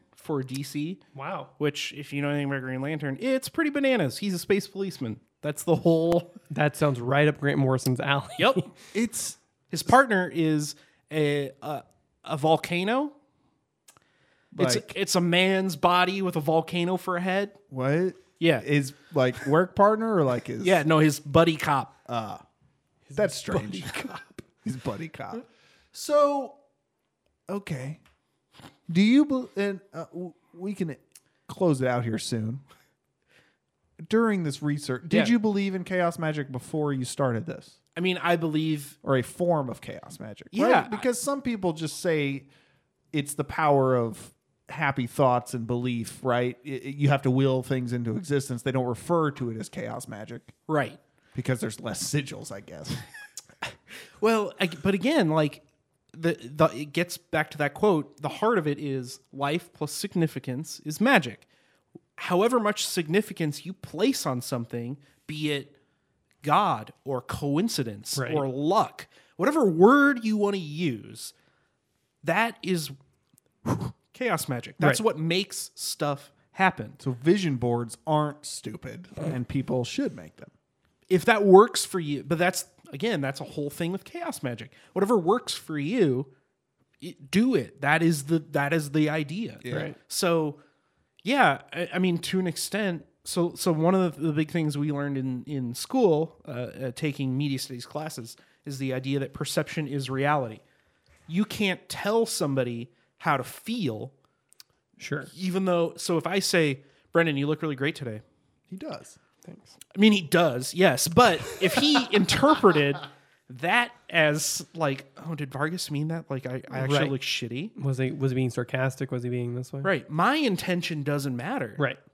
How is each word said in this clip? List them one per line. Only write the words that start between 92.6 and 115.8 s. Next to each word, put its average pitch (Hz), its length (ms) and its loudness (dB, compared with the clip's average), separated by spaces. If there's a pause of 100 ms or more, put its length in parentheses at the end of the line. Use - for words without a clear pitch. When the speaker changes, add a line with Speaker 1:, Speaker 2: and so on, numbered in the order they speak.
Speaker 1:
So, 175 300 -2
so - 180 0
one 160 220 4
of 180 220 2
the, 147 120 -2
the 156 40 0
big 151 180 -2
things 151 280 -2
we 147 140 -2
learned 143 260 -4
in, 131 260 -4
in 127 300 -6
school, 196 720 0
uh, - 40 -14
uh, 123 440 -8
taking 139 420 -4
media 139 220 -2
studies 123 260 -10
classes, 151 520 -12 (280)
is 139 140 -10
the 135 160 -4
idea 139 240 -2
that 135 160 -6
perception 151 540 -4
is 135 200 -4
reality. 131 520 -2 (640)
You 180 180 0
can't 196 440 -4
tell 220 360 0
somebody 127 640 -2 (280)
how 151 180 2
to 127 80 -4
feel. 135 680 -6 (840)
Speaker 2:
Sure. 139 300 -8 (100)
Speaker 1:
Even 185 300 -2
though, 170 300 2
so - 220 -2
if - 80 -2
I 180 120 0
say, 156 420 2 (320)
"Brendan, 165 240 2
you 139 100 0
look 151 160 -2
really 151 140 -4
great 139 200 -2
today." 110 240 -10 (460)
Speaker 3:
He 185 100 -16
does. - 420 -14 (260)
Speaker 2:
Thanks. - 320 -20 (180)
Speaker 1:
I 190 60 0
mean, 214 120 10
he 202 100 4
does, 143 500 2
yes. 165 360 4
But 170 320 6 (200)
if 185 140 2
he 277 340 4
Speaker 2:
<laughs> - 40 -6
Speaker 1:
interpreted 185 840 6 (540)
that 180 400 0 (180)
as, 151 560 2 (100)
like, 143 360 -2 (160)
"Oh, 165 80 -6
did 143 180 -8
Vargas 156 380 -4